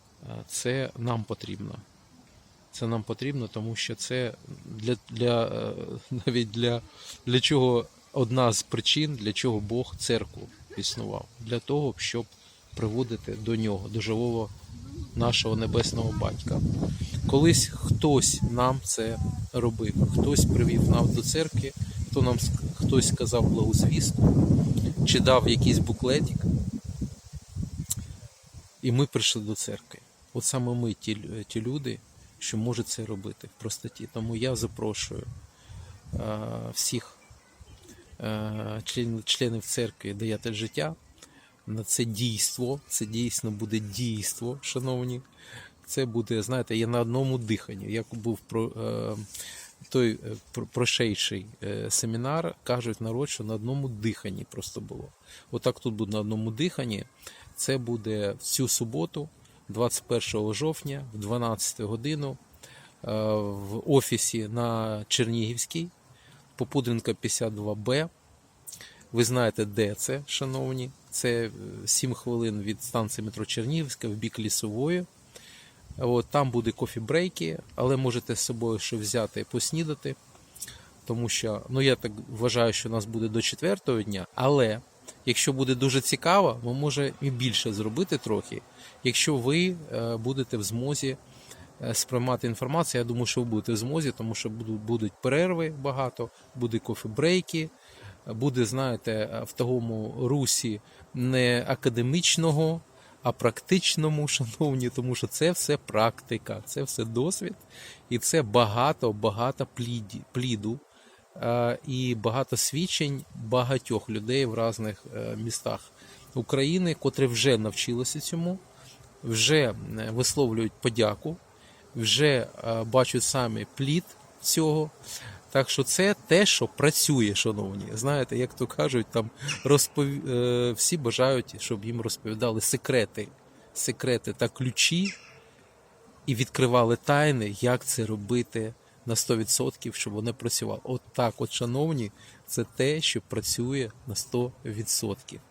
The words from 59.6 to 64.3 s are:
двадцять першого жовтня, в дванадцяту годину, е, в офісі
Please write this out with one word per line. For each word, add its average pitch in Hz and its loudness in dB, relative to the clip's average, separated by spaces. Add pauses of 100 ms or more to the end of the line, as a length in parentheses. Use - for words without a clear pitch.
двадцять 113 0
першого 110 0
жовтня, 139 -4 (100)
в 107 -8
дванадцяту 110 -2
годину, 135 -4 (680)
е, 110 -4 (220)
в 101 -2
офісі 117 2